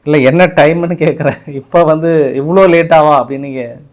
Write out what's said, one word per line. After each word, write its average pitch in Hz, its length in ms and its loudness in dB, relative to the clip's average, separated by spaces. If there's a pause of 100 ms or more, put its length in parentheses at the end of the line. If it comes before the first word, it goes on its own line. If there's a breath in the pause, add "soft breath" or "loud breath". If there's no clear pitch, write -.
இல்ல, 151 140 0
என்ன 151 280 2
டைம்னு 170 460 0
கேக்குறேன். 143 580 -4
இப்ப 143 340 -2
வந்து 160 520 0
இவ்ளோ 156 240 0
லேட்டாவா 165 640 2
அப்படின்னு 135 160 -10
நீங்க 131 380 -12 (160)